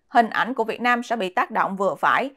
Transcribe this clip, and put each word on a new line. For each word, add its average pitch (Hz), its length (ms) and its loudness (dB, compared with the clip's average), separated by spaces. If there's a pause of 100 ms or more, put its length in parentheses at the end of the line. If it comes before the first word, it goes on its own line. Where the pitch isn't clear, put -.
hình 233 220 4
ảnh 202 240 -2
của 226 100 -2
Việt 220 180 -6
Nam 240 220 0
sẽ 233 120 -2
bị 190 140 -4
tác - 220 -2
động 185 240 0
vừa 190 200 0
phải 170 420 0